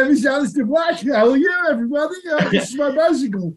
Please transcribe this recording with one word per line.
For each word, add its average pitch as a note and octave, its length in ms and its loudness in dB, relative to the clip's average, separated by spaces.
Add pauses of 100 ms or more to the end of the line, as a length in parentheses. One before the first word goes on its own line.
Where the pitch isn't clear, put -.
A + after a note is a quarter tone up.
name C4+ 80 2
is B3 140 2
Aleister C4+ 420 0
Black. E4 340 0
How A3+ 300 2
are C4+ 60 2
you, E4+ 140 2 (180)
everybody? C#4+ 460 -2 (140)
Oh, D4+ 200 0
This - 200 0
is A#3 60 -14
my C#4+ 200 -2
bicycle. B3+ 600 -2